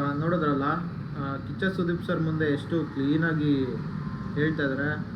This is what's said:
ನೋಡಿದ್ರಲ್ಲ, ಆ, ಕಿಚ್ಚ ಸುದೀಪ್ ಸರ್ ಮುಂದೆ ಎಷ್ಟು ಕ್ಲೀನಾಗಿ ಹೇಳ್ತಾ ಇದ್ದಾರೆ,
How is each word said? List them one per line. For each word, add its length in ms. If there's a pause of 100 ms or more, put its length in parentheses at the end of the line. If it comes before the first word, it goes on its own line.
(200)
ನೋಡಿದ್ರಲ್ಲ, 440
ಆ, 720
ಕಿಚ್ಚ 280
ಸುದೀಪ್ 420
ಸರ್ 160
ಮುಂದೆ 240
ಎಷ್ಟು 480
ಕ್ಲೀನಾಗಿ 840 (560)
ಹೇಳ್ತಾ 300
ಇದ್ದಾರೆ, 420 (100)